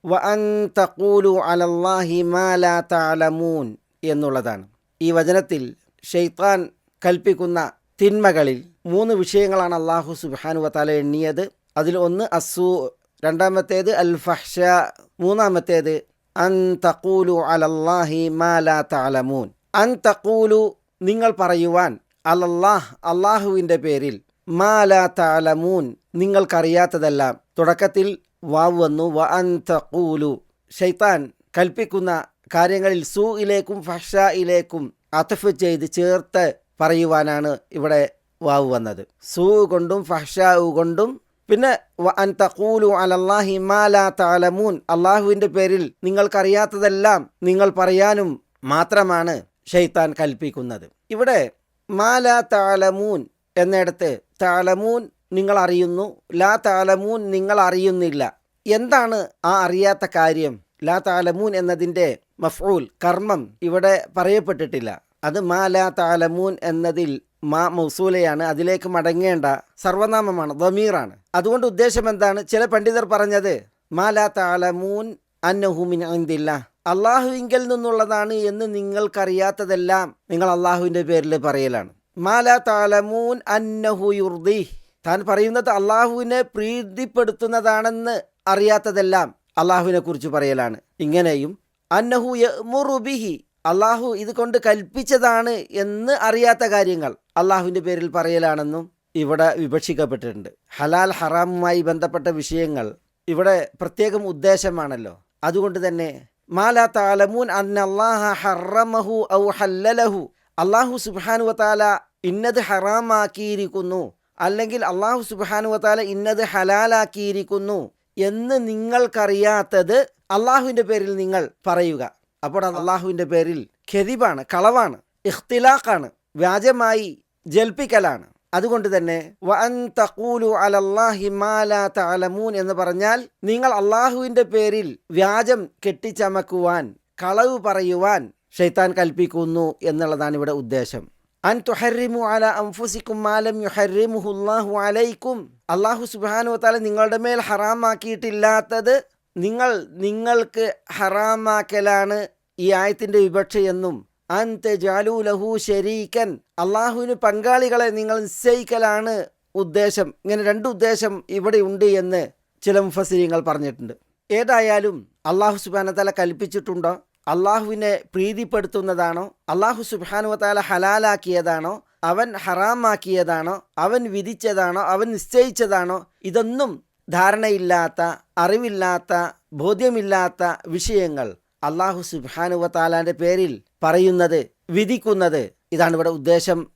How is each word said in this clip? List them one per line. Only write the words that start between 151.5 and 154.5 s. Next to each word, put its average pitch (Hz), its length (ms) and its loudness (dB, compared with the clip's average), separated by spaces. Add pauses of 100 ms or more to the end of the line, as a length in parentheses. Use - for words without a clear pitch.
ഈ 180 140 -2
ആയത്തിൻ്റെ 202 460 0
വിവക്ഷയെന്നും 185 800 0 (340)
അൻ 208 160 0 (120)